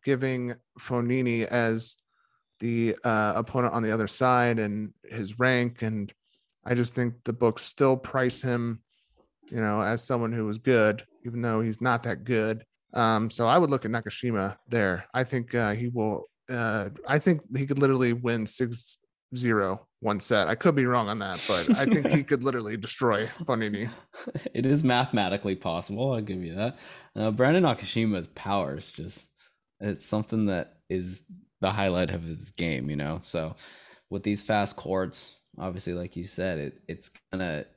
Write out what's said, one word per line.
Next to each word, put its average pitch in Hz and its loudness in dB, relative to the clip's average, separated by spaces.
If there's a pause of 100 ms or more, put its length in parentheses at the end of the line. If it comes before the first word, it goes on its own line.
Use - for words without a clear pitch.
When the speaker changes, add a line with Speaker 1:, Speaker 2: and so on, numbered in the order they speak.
Speaker 1:
giving 127 0 (240)
Fonini 120 2
as 113 0 (640)
the, 117 0
uh, 107 4
opponent 117 0
on 113 0
the 110 0
other 110 0
side 123 4
and 107 -2 (100)
his 107 -8
rank. 123 2
And 110 -2 (500)
I 123 0
just 120 0
think 120 -2 (100)
the 120 -2
books 117 2
still 131 4
price 127 -2
him, 120 -2 (680)
you - -6
know, 107 2
as 110 0
someone 117 -2
who 117 -2
was 107 -4
good, 110 4 (200)
even 120 -6
though 113 0
he's 113 -2
not 117 2
that 101 -4
good. 110 0 (300)
Um, 113 2
so 117 0
I 135 4
would 170 2
look 135 0
at 110 -4
Nakashima 110 -2 (100)
there. 98 0
I 127 0
think, 123 -4
uh, 113 2
he 117 -2
will, 107 -2 (200)
uh, 110 -2 (180)
I 147 4
think 160 2 (140)
he 135 -2
could 139 -2
literally 131 4
win 117 0
six - -6 (380)
zero 107 0 (120)
one 104 0
set. 101 2
I 101 2
could 160 4
be 135 4
wrong 123 2
on 107 -4
that, 95 -6
but 90 2
I 135 4
think 151 4
he 147 2
Speaker 2:
<laughs> - -10
Speaker 1:
could 131 2
literally 117 -2
destroy 110 0 (160)
Fonini. 110 -2 (340)
Speaker 2:
<laughs> - -10
It 120 0
is 147 4
mathematically 107 2
possible. 101 -2
I'll 113 -2
give 101 -6
you 82 -8
that. 110 -4 (380)
Uh, 107 0
Brandon 135 4
Nakashima's 107 0
power 95 -2
is - -12
just, - -14 (520)
it's 101 -6
something 107 0
that 90 -2 (120)
is 92 -6 (380)
the 95 2
highlight 92 2
of 87 -4
his 82 -10
game, 73 -4
you 76 -4
know? 73 -4
So 80 -6 (540)
with 98 -6
these 104 0
fast 104 0
courts, - -4 (220)
obviously, 90 -6
like 87 -8
you 87 -8
said, 92 -4
it, 71 -8
it's - -12 (200)
gonna 87 -4 (120)